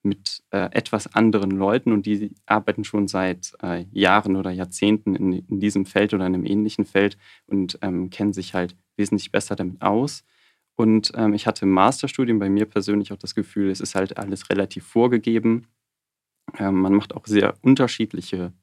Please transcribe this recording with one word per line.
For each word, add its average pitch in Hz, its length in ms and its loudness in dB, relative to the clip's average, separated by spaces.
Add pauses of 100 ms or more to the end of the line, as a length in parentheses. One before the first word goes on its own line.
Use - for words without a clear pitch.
mit, - 500 -4
äh, 98 200 -2
etwas - 420 -4
anderen 107 380 2
Leuten 98 400 0
und 104 140 0
die 104 280 -2 (120)
arbeiten 107 400 -2
schon 101 220 -2
seit, 92 540 -4
äh, 87 300 -6
Jahren 98 460 4
oder 95 120 -4
Jahrzehnten 95 640 0
in, 92 200 0
in - 260 -4
diesem 98 260 0
Feld 104 280 0
oder 95 120 0
in 92 80 0
einem 90 120 -2
ähnlichen 107 400 0
Feld 101 320 2 (300)
und, 95 340 -2
ähm, 90 280 -4
kennen 101 240 -2
sich 95 200 -8
halt 90 240 -4 (180)
wesentlich 101 360 -2
besser - 260 -2
damit 92 240 -6
aus. 113 420 0 (520)
Und, 110 400 2
ähm, 110 180 2
ich 104 140 -2
hatte - 180 -2
im 98 60 4
Masterstudium 113 680 2
bei 98 100 -2
mir 104 160 2
persönlich 104 460 -2
auch 98 60 -10
das - 180 -12
Gefühl, 101 340 -2
es 92 120 -4
ist 101 140 -8
halt 95 220 -2
alles 101 320 -8
relativ 95 360 -4
vorgegeben. 117 840 2 (880)
Ähm, 98 240 0
man 95 120 2
macht 107 220 0
auch - 120 -12
sehr 101 340 2
unterschiedliche 107 1000 0